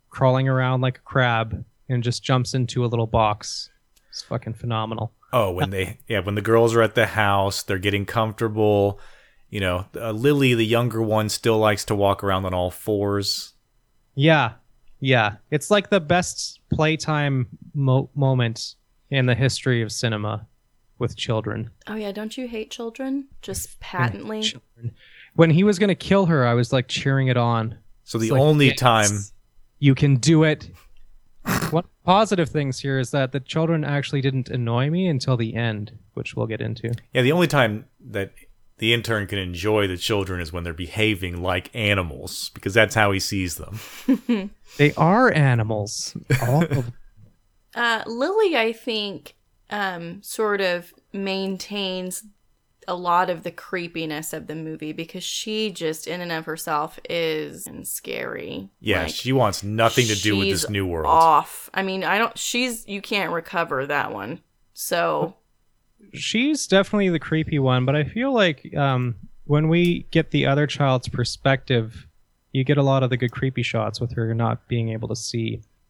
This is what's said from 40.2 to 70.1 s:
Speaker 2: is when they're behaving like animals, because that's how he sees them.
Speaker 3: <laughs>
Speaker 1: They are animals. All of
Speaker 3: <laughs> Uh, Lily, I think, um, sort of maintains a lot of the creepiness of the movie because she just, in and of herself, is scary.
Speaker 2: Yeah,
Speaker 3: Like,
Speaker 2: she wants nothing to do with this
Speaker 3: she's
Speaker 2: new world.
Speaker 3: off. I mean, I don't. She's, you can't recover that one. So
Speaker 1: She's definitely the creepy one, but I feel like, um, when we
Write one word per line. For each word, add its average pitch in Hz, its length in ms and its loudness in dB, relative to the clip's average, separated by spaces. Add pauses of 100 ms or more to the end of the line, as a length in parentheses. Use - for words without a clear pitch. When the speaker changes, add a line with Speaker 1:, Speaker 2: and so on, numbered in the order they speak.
Speaker 2:
is 82 120 -8
when 87 120 -8
they're 85 100 -8
behaving 90 680 -2
like 90 320 -2
animals, 98 800 -2
because 98 200 -6
that's 110 200 4
how 104 180 4
he 95 80 0
sees 92 360 -4
them. 196 1000 -4
Speaker 3:
<laughs> - 60 -20 (180)
Speaker 1:
They 147 160 6
are 208 380 4
animals. 113 840 0 (260)
All 131 220 2
of 135 320 -2
Speaker 3:
<laughs> - 800 -20
Uh, 233 320 0
Lily, 339 500 0
I 226 160 2
think, 208 600 -8 (360)
um, 185 520 -8
sort 208 380 -2
of 175 320 -2 (200)
maintains 190 1120 -6 (640)
a 185 60 -4
lot 175 360 0
of 170 120 -6
the 175 80 -8
creepiness 165 840 -8
of 160 140 -10
the 156 80 -10
movie 156 380 -10
because 165 320 -12
she 214 480 -4
just, 160 340 -6
in 175 140 -8
and 175 120 -8
of 160 140 -6
herself, 160 520 -4 (120)
is 160 580 -4 (160)
scary. - 840 -10 (120)
Speaker 2:
Yeah, 92 240 0
Speaker 3:
Like, 80 100 -6
Speaker 2:
she 127 180 -4
wants 120 300 2
nothing 113 440 2
to 107 100 0
do 104 200 2
with 98 120 2
this 95 140 0
Speaker 3:
she's - 80 -4
Speaker 2:
new 98 160 0
world. 82 200 -2
Speaker 3:
off. 160 680 4
I 190 80 -2
mean, 190 220 -4
I 175 140 0
don't. 226 200 -2
She's, 240 480 -4
you 202 160 -8
can't 190 300 -4
recover 170 540 -4
that 143 260 -2
one. 110 280 -8 (340)
So 170 600 -2 (800)
Speaker 1:
She's 269 540 -2
definitely 196 420 2
the 170 100 0
creepy 156 400 -2
one, 127 260 2
but 139 120 0
I 151 80 0
feel 240 280 -4
like, 190 440 0
um, 127 400 0 (280)
when 151 240 2
we 175 420 2